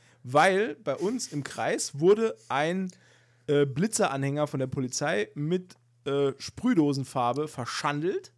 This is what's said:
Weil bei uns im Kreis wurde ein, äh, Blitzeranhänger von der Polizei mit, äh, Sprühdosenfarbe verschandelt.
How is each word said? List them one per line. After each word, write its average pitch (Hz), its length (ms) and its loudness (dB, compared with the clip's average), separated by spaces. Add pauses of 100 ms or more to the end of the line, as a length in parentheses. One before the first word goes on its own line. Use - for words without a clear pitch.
(240)
Weil 185 520 4
bei 135 200 -6
uns 214 320 -4
im 147 160 -6
Kreis 143 560 -4
wurde 214 360 4 (140)
ein, 175 420 -2 (560)
äh, 143 180 4
Blitzeranhänger 143 840 0
von 147 120 -6
der 131 80 -2
Polizei 147 680 -2
mit, 180 400 -4 (300)
äh, 139 340 0
Sprühdosenfarbe 143 1080 0
verschandelt. 151 920 -4